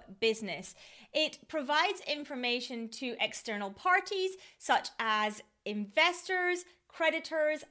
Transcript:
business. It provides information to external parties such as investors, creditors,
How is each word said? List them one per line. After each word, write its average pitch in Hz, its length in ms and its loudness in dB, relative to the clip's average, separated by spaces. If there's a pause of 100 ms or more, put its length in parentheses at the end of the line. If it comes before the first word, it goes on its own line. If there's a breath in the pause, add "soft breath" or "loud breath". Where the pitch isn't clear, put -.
(200)
business. 214 540 0 (400 loud breath)
It - 240 2 (100)
provides 320 540 0 (100)
information 247 800 -4
to 240 320 -6
external 208 480 -4
parties 370 640 2 (260 loud breath)
such - 400 2
as 214 460 2 (220)
investors, 349 1000 2 (220 soft breath)
creditors, 311 840 0